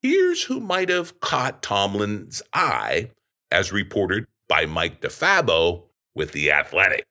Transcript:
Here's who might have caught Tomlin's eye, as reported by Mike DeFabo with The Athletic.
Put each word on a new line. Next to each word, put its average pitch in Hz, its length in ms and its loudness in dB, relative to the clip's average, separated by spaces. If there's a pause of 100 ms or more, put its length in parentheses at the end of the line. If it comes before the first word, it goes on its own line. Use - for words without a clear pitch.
Here's 349 420 2
who 262 160 -6
might 185 300 0
have 175 300 -2
caught - 420 -2
Tomlin's 101 800 -2 (120)
eye, 87 580 0 (400)
as 92 200 2
reported 98 540 -2 (220)
by 80 180 2
Mike 82 360 -4
DeFabo 87 800 0 (320)
with 76 160 -2
The 73 200 0
Athletic. 78 600 2